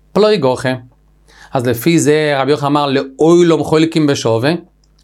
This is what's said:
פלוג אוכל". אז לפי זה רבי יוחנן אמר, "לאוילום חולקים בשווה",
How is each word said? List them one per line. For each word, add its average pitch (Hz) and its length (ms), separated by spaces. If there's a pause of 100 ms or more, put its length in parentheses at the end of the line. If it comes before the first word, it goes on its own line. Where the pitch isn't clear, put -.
(140)
פלוג 202 300
אוכל". 127 260 (840)
אז 123 140
לפי 151 320
זה 147 400
רבי 135 120
יוחנן 143 160
אמר, 147 180
"לאוילום 151 800
חולקים 160 440
בשווה", 127 440 (520)